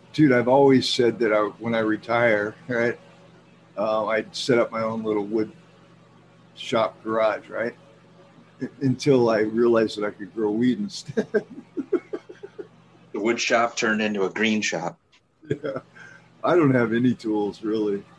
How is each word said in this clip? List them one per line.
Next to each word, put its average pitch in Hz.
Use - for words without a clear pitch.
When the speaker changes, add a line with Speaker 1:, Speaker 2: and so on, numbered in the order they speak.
Speaker 1:
dude, 151
I've 120
always 135
said 113
that 110
I, 107
when 113
I 113
retire, 110
right, 117
uh, 107
I'd 110
set 120
up 110
my 113
own 113
little 107
wood 110
shop -
garage, 110
right? 107
U-, 127
until 127
I 110
realized 113
that 104
I 104
could 92
grow 107
weed 117
instead. -
<laughs> 214
Speaker 2:
The 104
wood 117
shop 117
turned 110
into 107
a 92
green 107
shop. 87
Speaker 1:
Yeah. 143
I 160
don't 147
have 117
any 120
tools 107
really 104